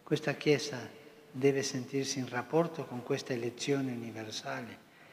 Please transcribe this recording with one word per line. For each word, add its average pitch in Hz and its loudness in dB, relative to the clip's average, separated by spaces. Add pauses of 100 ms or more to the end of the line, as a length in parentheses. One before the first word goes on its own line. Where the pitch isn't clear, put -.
Questa 143 0
Chiesa 131 2 (440)
deve 135 4
sentirsi 135 -2
in 123 -4
rapporto 147 2
con 123 -6
questa 135 -2
elezione 123 0
universale 113 -6 (340)